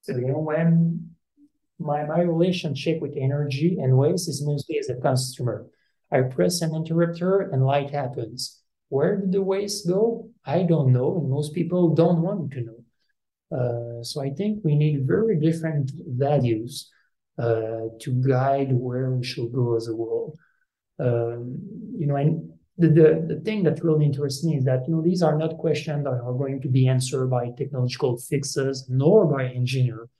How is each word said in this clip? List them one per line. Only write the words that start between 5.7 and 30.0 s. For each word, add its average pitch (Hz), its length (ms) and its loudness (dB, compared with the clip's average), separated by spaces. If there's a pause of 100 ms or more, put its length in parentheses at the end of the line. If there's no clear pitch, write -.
I 139 80 4
press 175 400 0
an 156 140 -2
interrupter 170 680 0 (100)
and 131 140 2
light 139 260 2
happens. 127 680 -8 (300)
Where 156 260 2
did 196 160 -2
the 196 100 2
waste 190 460 -2
go? 220 400 0 (160)
I 165 200 0
don't 147 280 4
know, 131 240 2
and 139 140 -2
most 147 240 -2
people 170 400 2
don't 165 280 4
want 175 300 -4
to 131 80 -8
know. 113 160 -10 (800)
Uh, 120 460 -4
so 120 180 -8
I 139 100 -4
think 208 320 -4
we 151 140 2
need 147 300 2
very 190 340 2
different 156 500 0 (160)
values, 123 840 0 (480)
uh, 113 500 -2 (120)
to - 100 -8 (100)
guide 131 520 2
where 127 400 -2
we 127 120 -2
should 117 280 -6
go 120 240 0
as 113 120 -2
a 113 80 -4
world. 113 400 -4 (640)
Um, 120 600 -2 (400)
you 156 80 -2
know, 143 100 0
and 156 340 0 (260)
the, 165 120 4
the, 156 460 6
the - 60 -6
thing 214 220 -2
that 156 220 2
really 156 200 4
interests 143 400 -2
me 156 120 0
is 131 80 0
that, 131 220 0
you 165 80 -2
know, 160 80 0
these 175 200 2
are 151 160 2
not 160 200 -4
questions 147 460 -2
that 135 60 -2
are 123 240 -4
going 135 280 -4
to 139 60 -6
be 127 200 4
answered 131 400 0
by 123 280 -2
technological 123 640 -2
fixes 135 680 -4
nor 156 380 6
by 135 200 0
engineer. 123 600 -2 (120)